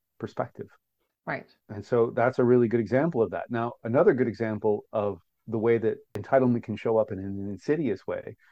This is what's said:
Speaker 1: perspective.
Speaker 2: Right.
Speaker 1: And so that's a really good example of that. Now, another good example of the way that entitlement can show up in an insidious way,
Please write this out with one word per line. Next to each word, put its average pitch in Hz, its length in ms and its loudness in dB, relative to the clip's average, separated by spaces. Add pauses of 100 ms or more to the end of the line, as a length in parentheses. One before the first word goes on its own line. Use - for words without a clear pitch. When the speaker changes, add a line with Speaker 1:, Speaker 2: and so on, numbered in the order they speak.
(200)
Speaker 1:
perspective. - 480 -10 (580)
Speaker 2:
Right. - 220 -8 (220)
Speaker 1:
And 104 160 -12
so 120 300 2
that's 123 240 2
a 127 40 4
really 120 240 6
good 117 120 0
example 131 420 0
of 95 100 0
that. 87 180 -8
Now, 117 240 -4 (100)
another 147 300 4
good 123 140 0
example 107 640 -2
of 104 260 -4 (280)
the 113 100 -4
way 117 200 2
that 107 200 -2 (180)
entitlement 120 480 2
can 104 120 -8
show 113 220 0
up 107 140 0
in 95 80 -6
an 98 300 -8
insidious 131 580 -4
way, - 280 -8 (160)